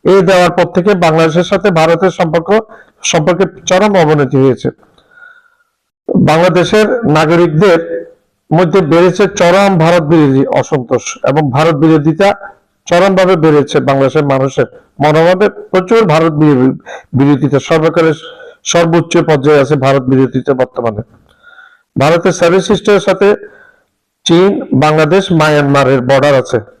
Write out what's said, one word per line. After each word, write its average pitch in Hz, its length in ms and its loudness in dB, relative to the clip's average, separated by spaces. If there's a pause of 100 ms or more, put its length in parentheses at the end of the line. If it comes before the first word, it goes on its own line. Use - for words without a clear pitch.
এই 190 180 4
দেওয়ার 180 300 2
পর 175 220 -2
থেকে 190 200 0
বাংলাদেশের 165 500 0
সাথে 196 280 -2
ভারতের 165 400 0
সম্পর্ক, 170 480 -2 (440)
সম্পর্কে 175 400 -2 (220)
চরম 202 320 0
অবনতি 147 400 0
হয়েছে। 131 320 0 (1600)
বাংলাদেশের 180 640 0
নাগরিকদের 160 1080 0 (540)
মধ্যে 180 280 0
বেড়েছে 175 460 2
চরম 185 500 0
ভারত 165 240 2
বিরোধী 147 440 2
অসন্তোষ - 760 -4
এবং 139 280 0
ভারত 156 240 0
বিরোধিতা 160 580 2 (520)
চরমভাবে 185 500 2
বেড়েছে। 151 440 0
বাংলাদেশের 139 460 0
মানুষের 135 400 -2 (400)
মনোভাবে 175 440 2
প্রচুর 208 560 -2
ভারত 160 260 0
বিরো-, 147 460 2 (360)
বিরোধিতা, 139 460 0
সর্বকালের 160 540 0 (500)
সর্বোচ্চ 170 540 0
পর্যায়ে 151 420 2
আছে 139 160 0
ভারত 135 260 0
বিরোধিতা 131 520 -2
বর্তমানে। 117 480 -4 (1000)
ভারতের 165 320 0
সেভেন 180 280 0
সিস্টারের 202 400 0
সাথে 196 360 0 (880)
চীন, 175 560 0
বাংলাদেশ, 156 520 0
মায়ানমারের 143 680 0
বর্ডার 139 340 0
আছে। 127 240 -2 (200)